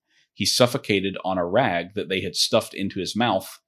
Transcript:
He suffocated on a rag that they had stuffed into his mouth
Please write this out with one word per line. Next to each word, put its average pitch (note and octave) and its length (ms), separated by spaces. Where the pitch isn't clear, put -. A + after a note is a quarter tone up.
He G2+ 140
suffocated G2+ 800
on F#2 140
a F2 80
rag F#2 480
that G2 140
they F#2+ 140
had F#2 120
stuffed - 400
into G2 240
his F2 160
mouth G#2 540